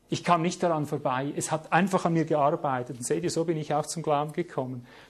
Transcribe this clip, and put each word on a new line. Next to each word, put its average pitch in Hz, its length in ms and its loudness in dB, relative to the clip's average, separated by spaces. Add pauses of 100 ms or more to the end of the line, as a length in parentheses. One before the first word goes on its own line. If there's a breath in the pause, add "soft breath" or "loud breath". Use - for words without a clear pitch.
Ich - 160 -4
kam 175 160 6
nicht 175 200 -2
daran 160 240 2
vorbei. 139 520 -2
Es - 140 -4
hat 156 200 -4
einfach 185 320 4
an 175 80 2
mir 165 140 2
gearbeitet. 143 720 0
Und 120 80 -10
seht 165 180 0
ihr, 175 80 0
so 165 140 0
bin 165 100 0
ich 156 180 -2
auch 151 120 2
zum - 180 -8
Glauben 151 300 0
gekommen. 131 520 -4 (240 loud breath)